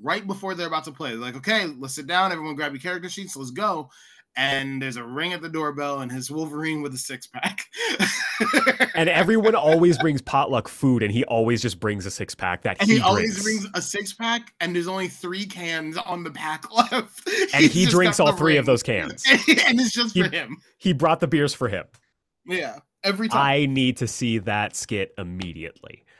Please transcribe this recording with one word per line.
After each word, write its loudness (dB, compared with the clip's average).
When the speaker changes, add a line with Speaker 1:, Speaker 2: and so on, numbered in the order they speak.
Speaker 1:
right -4
before -6
they're -6
about -4
to -12
play. -8
Like, -8
"Okay, 0
let's -8
sit -12
down. 2
Everyone -6
grab -4
your -10
character -8
sheets. -12
Let's -10
go." -4
And -2
there's -6
a -8
ring -6
at -8
the -10
doorbell -4
and -6
his -8
Wolverine -4
with -6
a -12
six-pack. -8
<laughs> 0
Speaker 2:
And 2
everyone 4
always 6
brings 2
potluck 0
food, 2
and 2
he 2
always 2
just -2
brings -2
a -6
six-pack -4
that -2
Speaker 1:
And 4
Speaker 2:
he 8
Speaker 1:
he 2
always 2
Speaker 2:
drinks. -2
Speaker 1:
brings -8
a -4
six-pack, -4
and -2
there's 0
only -4
three -8
cans -6
on -6
the -8
pack -8
<laughs> 4
left. -6
Speaker 2:
And 6
Speaker 1:
He's 6
Speaker 2:
he 2
Speaker 1:
just 4
Speaker 2:
drinks 4
Speaker 1:
got 4
Speaker 2:
all 4
Speaker 1:
the -6
Speaker 2:
three 4
of 0
Speaker 1:
ring. 6
Speaker 2:
those 2
cans. -4
Speaker 1:
<laughs> 6
And 6
it's 2
just -2
Speaker 2:
He 4
Speaker 1:
for 0
him. -8
Speaker 2:
he 2
brought 2
the 0
beers 2
for -4
him. -4
Speaker 1:
Yeah, -6
every 0
time. 2
Speaker 2:
I 4
need 2
to -2
see -2
that -2
skit -4
immediately. -12